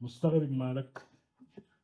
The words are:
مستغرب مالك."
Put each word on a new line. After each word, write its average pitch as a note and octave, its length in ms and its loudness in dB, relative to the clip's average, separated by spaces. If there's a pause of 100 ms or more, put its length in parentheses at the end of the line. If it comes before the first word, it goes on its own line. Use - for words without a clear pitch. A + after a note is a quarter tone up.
مستغرب D3+ 500 2
مالك." C3 580 -4 (760)